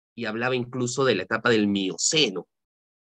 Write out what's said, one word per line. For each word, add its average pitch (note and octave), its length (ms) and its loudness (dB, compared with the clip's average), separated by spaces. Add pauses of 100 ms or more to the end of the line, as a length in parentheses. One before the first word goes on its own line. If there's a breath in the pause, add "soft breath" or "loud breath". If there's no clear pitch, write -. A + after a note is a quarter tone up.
(160)
y A#2 100 -8
hablaba A#2 300 -2
incluso B2 500 -2
de A#2 100 4
la F#2 80 -2
etapa A2+ 260 -2
del G#2+ 180 4
Mioceno, G2 800 0 (600)